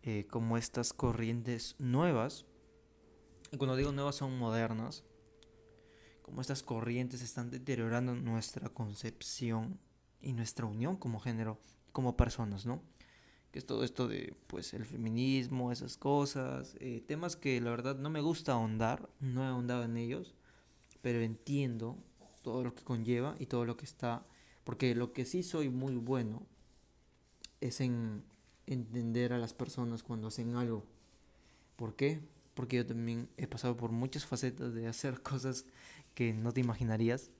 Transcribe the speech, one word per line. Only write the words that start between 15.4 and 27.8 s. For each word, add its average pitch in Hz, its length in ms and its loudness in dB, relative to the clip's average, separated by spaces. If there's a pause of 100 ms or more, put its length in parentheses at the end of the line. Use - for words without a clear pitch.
esas 123 240 -6
cosas, 139 840 0
eh, 120 260 -6
temas 170 300 -2
que 127 240 2
la 117 80 2
verdad 120 260 0
no 139 140 -2
me 156 100 0
gusta 156 320 2
ahondar, 113 580 2 (120)
no 131 220 0
he 131 40 0
ahondado 123 380 0
en 117 100 -2
ellos, 120 400 -4 (680)
pero 120 200 2
entiendo 117 760 0 (440)
todo 127 240 0
lo 120 100 -4
que - 80 -16
conlleva 120 560 2
y 127 60 -4
todo 120 180 2
lo 117 140 0
que - 80 -10
está, 117 400 -4 (400)
porque 123 300 2
lo 120 180 0
que 131 100 -2
sí 175 200 0
soy 151 260 2
muy 127 260 0
bueno 117 500 0 (1160)
es 123 180 -2
en 117 460 0 (400)